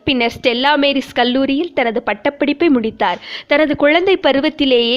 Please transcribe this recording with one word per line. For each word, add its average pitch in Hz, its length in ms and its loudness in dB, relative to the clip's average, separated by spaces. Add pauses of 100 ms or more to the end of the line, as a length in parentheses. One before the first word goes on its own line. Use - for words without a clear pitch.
பின்னர் 240 300 -2
ஸ்டெல்லா 254 420 0
மேரிஸ் 277 380 0
கல்லூரியில் 269 580 0
தனது 233 300 -2
பட்டப்படிப்பை 285 680 -2
முடித்தார். 220 520 0 (260)
தனது 294 300 0
குழந்தை 349 400 2
பருவத்திலேயே 269 800 0